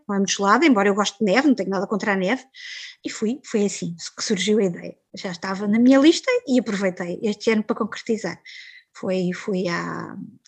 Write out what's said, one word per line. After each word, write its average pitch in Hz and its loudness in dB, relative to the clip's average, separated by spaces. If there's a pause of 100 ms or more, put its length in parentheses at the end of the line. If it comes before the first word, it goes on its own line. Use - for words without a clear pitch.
não 202 -2
é - 0
muito 196 0
gelada, 214 4
embora 208 4
eu 202 4
goste 196 -2
de 220 -2
neve, 220 4
não 254 6
tenho 190 -2
nada 196 -2
contra 208 -2
a 190 0
neve, 190 -2 (600)
e - -10
fui, 233 -4
foi 208 -2
assim 180 -6 (220)
que - -10
surgiu 208 0
a 208 2
ideia. 175 -6 (180)
Já - -10
estava 190 -6
na 208 2
minha 262 8
lista 330 4 (160)
e 254 2
aproveitei 185 -2
este 208 -2
ano 220 2
para 220 -4
concretizar. 214 -6 (520)
Foi, 185 -2
foi 185 -4
há, 170 -6 (300)